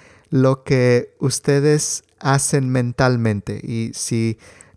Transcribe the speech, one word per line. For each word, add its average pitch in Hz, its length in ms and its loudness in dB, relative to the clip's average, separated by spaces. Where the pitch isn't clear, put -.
lo 131 360 2
que 123 560 2
ustedes 147 840 0
hacen 135 500 0
mentalmente 120 920 0
y 113 320 -6
si 113 440 -4